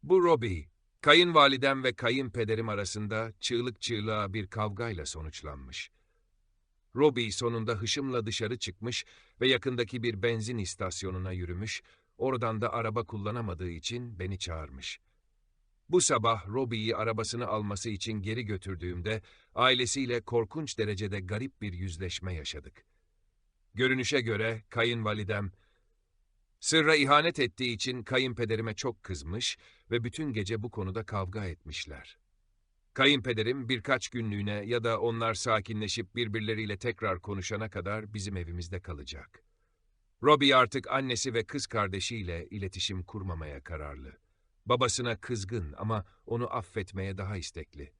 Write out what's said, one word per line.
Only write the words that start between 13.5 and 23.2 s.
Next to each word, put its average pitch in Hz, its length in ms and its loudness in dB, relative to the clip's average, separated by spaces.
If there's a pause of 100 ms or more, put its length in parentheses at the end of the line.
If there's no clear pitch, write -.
için 117 480 -8
beni 95 200 -4
çağırmış. 69 600 -8 (880)
Bu 180 120 6
sabah 113 480 2
Robbie'yi 113 480 0
arabasını 110 500 -2
alması 104 440 -2
için 107 220 -4 (100)
geri 110 220 -4
götürdüğümde 92 800 -4 (320)
ailesiyle 123 680 2
korkunç 117 580 -2
derecede 101 420 -2
garip 107 420 -6
bir 101 100 -4
yüzleşme 90 640 -6
yaşadık. - 500 -10 (880)